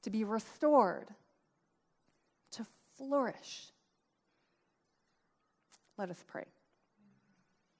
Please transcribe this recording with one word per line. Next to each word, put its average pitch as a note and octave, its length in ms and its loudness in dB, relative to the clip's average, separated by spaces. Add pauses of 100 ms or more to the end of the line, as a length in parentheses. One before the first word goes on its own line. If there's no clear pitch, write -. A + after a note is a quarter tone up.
to - 80 -8
be A3 140 -2
restored, A3 840 4 (1400)
to A3 140 -10 (320)
flourish. C4+ 680 -2 (2250)
Let F#3+ 120 -6
us F3 180 -12
pray. - 180 -10 (1300)